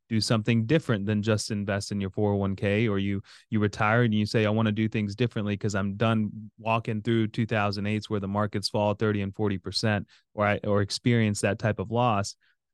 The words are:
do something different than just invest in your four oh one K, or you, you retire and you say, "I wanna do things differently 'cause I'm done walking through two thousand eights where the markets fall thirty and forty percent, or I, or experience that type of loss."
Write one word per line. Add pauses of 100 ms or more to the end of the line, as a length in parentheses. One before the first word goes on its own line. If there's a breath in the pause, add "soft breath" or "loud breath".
do
something
different
than
just
invest
in
your
four
oh
one
K,
or
you, (300 loud breath)
you
retire
and
you
say,
"I
wanna
do
things
differently
'cause
I'm
done (280)
walking
through
two
thousand
eights
where
the
markets
fall
thirty
and
forty
percent, (280 soft breath)
or
I,
or
experience
that
type
of
loss." (400)